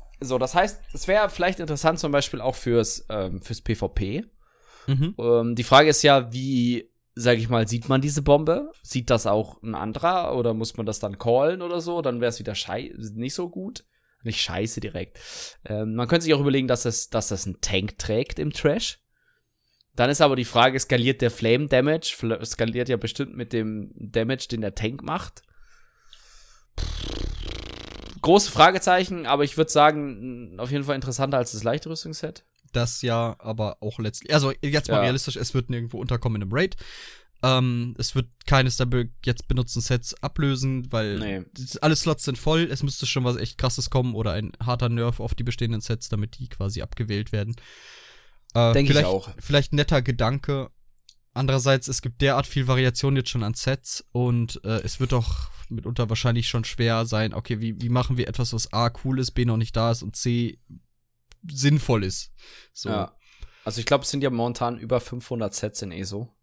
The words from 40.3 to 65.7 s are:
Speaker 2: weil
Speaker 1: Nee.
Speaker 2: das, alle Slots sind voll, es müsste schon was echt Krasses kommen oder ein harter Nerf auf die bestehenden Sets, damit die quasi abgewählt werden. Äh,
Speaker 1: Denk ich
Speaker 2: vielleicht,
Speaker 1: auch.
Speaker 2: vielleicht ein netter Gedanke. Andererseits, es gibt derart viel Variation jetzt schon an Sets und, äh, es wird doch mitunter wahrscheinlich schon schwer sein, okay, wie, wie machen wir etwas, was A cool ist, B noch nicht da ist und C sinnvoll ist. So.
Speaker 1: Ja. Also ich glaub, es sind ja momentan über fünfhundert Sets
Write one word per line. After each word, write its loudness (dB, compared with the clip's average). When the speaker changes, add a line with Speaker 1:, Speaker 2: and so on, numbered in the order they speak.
Speaker 2:
weil -2
Speaker 1:
Nee. -4
Speaker 2:
das, -10
alle 2
Slots 0
sind -4
voll, 0
es -4
müsste -2
schon 0
was 2
echt -6
Krasses -2
kommen 2
oder 0
ein -4
harter 0
Nerf 0
auf -4
die -2
bestehenden -2
Sets, -4
damit -4
die -10
quasi -4
abgewählt -4
werden. -2
Äh, 6
Speaker 1:
Denk 6
ich 6
Speaker 2:
vielleicht, 4
Speaker 1:
auch. -2
Speaker 2:
vielleicht 2
ein 2
netter 4
Gedanke. -2
Andererseits, 2
es -4
gibt -6
derart 4
viel -2
Variation 2
jetzt 0
schon -2
an -2
Sets -4
und, 0
äh, -2
es -6
wird 0
doch 0
mitunter -2
wahrscheinlich 0
schon -2
schwer 0
sein, 0
okay, -4
wie, -6
wie -2
machen 2
wir 0
etwas, -2
was -4
A 2
cool -2
ist, -2
B 2
noch 2
nicht -2
da 2
ist -2
und -8
C 0
sinnvoll 4
ist. -6
So. -8
Speaker 1:
Ja. -4
Also -6
ich -4
glaub, 4
es -4
sind -2
ja 2
momentan -2
über 0
fünfhundert -6
Sets -4